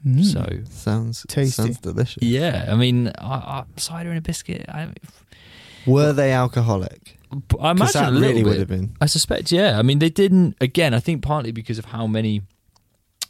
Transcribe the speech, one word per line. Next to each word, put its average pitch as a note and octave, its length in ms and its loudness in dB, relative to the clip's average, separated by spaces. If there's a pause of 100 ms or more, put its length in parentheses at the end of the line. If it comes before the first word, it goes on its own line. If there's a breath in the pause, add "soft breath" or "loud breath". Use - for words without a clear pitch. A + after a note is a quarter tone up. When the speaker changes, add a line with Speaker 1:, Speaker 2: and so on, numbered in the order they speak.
Speaker 1:
Mm. C3+ 180 4
Speaker 2:
So F2+ 360 0 (100)
Speaker 3:
Sounds, A2+ 580 -4
Speaker 1:
Tasty. C#3 220 0 (120)
Speaker 3:
sounds A#2 160 -2
delicious. - 440 -4
Speaker 2:
yeah, C3 480 0
I G#2 60 0
mean, B2 320 2 (100)
I, C3 160 -8
I, C3+ 300 -10 (120)
cider E3+ 360 -8
in E3+ 60 -4
a - 20 -6
biscuit. - 480 -8
I, D#3 240 -10 (960 loud breath)
Speaker 3:
Were C#3+ 260 6
they C3+ 200 2
alcoholic? A#2 840 -2 (140)
Speaker 2:
I C#3+ 40 -8 (200)
Speaker 3:
'Cause D#3 200 0
Speaker 2:
imagine F#3 260 2
Speaker 3:
that C3+ 60 2
Speaker 2:
a - 40 2
little C3+ 160 4
Speaker 3:
really A#2 140 4
Speaker 2:
bit. G2+ 80 4
Speaker 3:
would F#2+ 80 2
have F#2 100 -2
been. F#2+ 320 -4
Speaker 2:
I D3 60 2
suspect, - 460 -2
yeah. E3+ 260 2
I A2 40 2
mean, C3+ 180 4
they E3 100 4
didn't. F3+ 500 4
Again, C3+ 320 2
I A2+ 80 2
think E3+ 220 -4
partly C3+ 280 -2
because A2+ 280 -8
of G#2+ 80 -10
how A2+ 200 -6
many, G#2+ 360 0 (880)